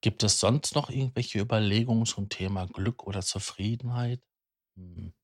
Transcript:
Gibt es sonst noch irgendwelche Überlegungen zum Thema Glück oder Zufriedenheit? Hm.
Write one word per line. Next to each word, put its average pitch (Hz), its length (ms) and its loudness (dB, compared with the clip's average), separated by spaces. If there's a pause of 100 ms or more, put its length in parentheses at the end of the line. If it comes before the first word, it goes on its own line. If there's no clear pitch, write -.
Gibt 107 160 2
es 107 180 4
sonst 123 360 4
noch 143 160 0
irgendwelche 123 480 -2
Überlegungen 113 680 4
zum 101 240 -4
Thema 95 380 -2
Glück 98 380 -4
oder 98 180 -4
Zufriedenheit? 120 1000 -4 (540)
Hm. 90 480 -14